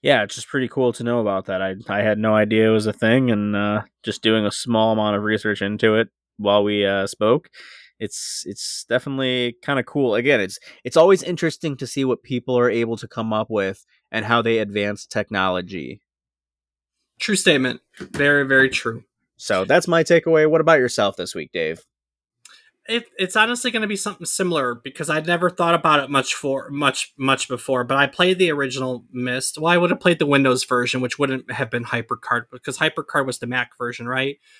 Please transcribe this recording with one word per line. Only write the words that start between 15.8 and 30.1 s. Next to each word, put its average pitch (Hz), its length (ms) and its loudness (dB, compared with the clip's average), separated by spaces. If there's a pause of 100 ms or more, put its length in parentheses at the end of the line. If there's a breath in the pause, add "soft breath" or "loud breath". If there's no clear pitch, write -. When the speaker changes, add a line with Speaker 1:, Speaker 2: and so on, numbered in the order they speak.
Speaker 2:
True 214 160 -4
statement. 131 460 0 (180)
Very, 143 480 0
very 135 240 4
true. 117 320 -6 (340)
Speaker 1:
So 95 280 -2
that's 160 240 2
my 165 160 2
takeaway. 160 440 4
What 156 120 2
about 156 180 4
yourself 117 380 0
this 87 180 -8
week, 78 180 -10
Dave? 82 320 -4 (1040 loud breath)
Speaker 2:
It, 233 160 -4 (140)
it's 185 180 -2
honestly 240 340 0
gonna 220 160 -2
be 202 100 -4
something 190 280 -8
similar 147 500 -2
because 139 360 -10
I'd 156 160 0
never 175 240 2
thought 170 240 2
about 160 260 4
it 135 80 -6
much 139 240 0
for, 135 380 -4
much, 139 480 -2
much 131 280 0
before, 127 380 -2
but 135 140 0
I 139 80 4
played 180 320 0
the 175 120 2
original 131 640 -4
Myst. 127 460 -4
Well, 160 120 0
I 175 60 6
would 175 140 4
have - 100 -2
played 175 180 2